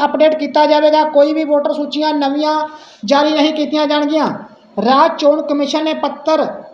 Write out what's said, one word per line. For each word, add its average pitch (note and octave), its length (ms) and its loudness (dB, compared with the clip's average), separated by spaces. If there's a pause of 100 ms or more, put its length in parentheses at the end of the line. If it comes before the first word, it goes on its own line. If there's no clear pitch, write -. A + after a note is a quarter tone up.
ਅਪਡੇਟ D4+ 300 2
ਕੀਤਾ D4+ 300 0
ਜਾਵੇਗਾ। D4+ 400 4
ਕੋਈ D4 280 2
ਵੀ D#4+ 100 -2
ਵੋਟਰ D4 300 0
ਸੂਚੀਆਂ D4 400 -4
ਨਵੀਆਂ D4+ 460 -2 (460)
ਜਾਰੀ C#4+ 260 2
ਨਹੀਂ D#4 220 0
ਕੀਤੀਆਂ D4+ 340 -2
ਜਾਣਗੀਆਂ। D4 400 0 (560)
ਰਾਜ C#4+ 360 2
ਚੋਣ D4+ 220 2
ਕਮਿਸ਼ਨ D4 420 -2
ਨੇ D#4 120 -2
ਪੱਤਰ D4+ 500 -2 (280)